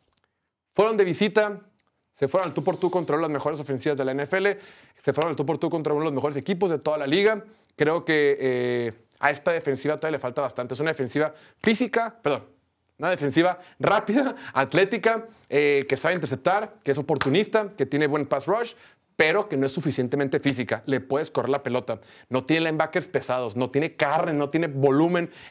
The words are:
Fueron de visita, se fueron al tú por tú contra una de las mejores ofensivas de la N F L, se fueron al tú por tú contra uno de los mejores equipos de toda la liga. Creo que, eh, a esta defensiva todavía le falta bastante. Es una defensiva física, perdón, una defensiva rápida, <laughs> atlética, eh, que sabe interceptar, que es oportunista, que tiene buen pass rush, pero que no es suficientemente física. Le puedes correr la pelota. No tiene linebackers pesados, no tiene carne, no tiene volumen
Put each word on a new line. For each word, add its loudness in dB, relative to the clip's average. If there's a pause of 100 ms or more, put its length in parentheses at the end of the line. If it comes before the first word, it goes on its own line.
(720)
Fueron 2
de 6
visita, 0 (540)
se 0
fueron 0
al -8
tú -2
por 0
tú 0
contra 0
una 0
de -2
las -4
mejores -4
ofensivas -2
de 0
la -2
N -2
F -4
L, 0 (400)
se -2
fueron 0
al -4
tú -2
por -2
tú -2
contra -2
uno 0
de 0
los -2
mejores -2
equipos -2
de -2
toda -2
la -4
liga. 2 (300)
Creo 2
que, 4
eh, 0 (260)
a 2
esta -2
defensiva -2
todavía -4
le -6
falta -4
bastante. -6
Es -6
una -2
defensiva -2 (260)
física, 0
perdón, 0 (520)
una -2
defensiva 2 (200)
rápida, 2 (100)
<laughs> -14
atlética, 2 (220)
eh, 2
que -2
sabe 0
interceptar, -2
que -4
es 2
oportunista, 0
que 0
tiene 0
buen -2
pass -4
rush, -2 (440)
pero 4
que -6
no 2
es -4
suficientemente -2
física. -2
Le 0
puedes -4
correr -2
la 0
pelota. -4 (300)
No -2
tiene 2
linebackers -2
pesados, -2
no -2
tiene -2
carne, 0
no -2
tiene 0
volumen 2 (220)